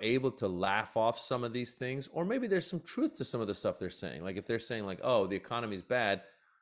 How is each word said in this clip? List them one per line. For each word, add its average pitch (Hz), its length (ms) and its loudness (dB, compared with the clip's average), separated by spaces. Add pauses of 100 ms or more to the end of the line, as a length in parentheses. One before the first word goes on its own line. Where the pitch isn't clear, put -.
able 127 300 4
to 110 160 0
laugh 95 480 2
off 113 220 4
some 123 260 -2
of 117 100 -4
these 123 200 -4
things, 131 380 -4
or 165 120 0
maybe 240 220 0
there's 190 200 2
some 170 140 -4
truth - 360 -2
to 131 80 -4
some 120 160 -4
of 110 60 0
the 98 80 0
stuff - 240 -2
they're 92 120 -4
saying. 80 320 -8
Like, 92 140 -4
if 101 80 -6
they're 113 140 0
saying, 113 260 -4
like, 95 180 -6
"Oh, 113 240 6
the 95 100 0
economy's 107 460 -4
bad," 107 400 2 (400)